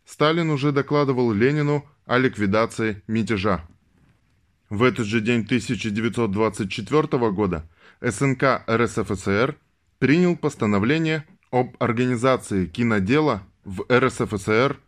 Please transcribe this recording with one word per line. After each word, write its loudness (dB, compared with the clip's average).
Сталин 0
уже 0
докладывал 2
Ленину 0
о 0
ликвидации 0
мятежа. -2
В 0
этот 2
же -2
день 0
тысяча -2
девятьсот -2
двадцать -2
четвёртого 0
года -2
С -4
Н 0
К 0
Р 2
С -2
Ф -4
С -4
Р 0
принял 2
постановление 0
об 0
организации 0
кинодела 0
в -10
Р 4
С -6
Ф -2
С -4
Р. 2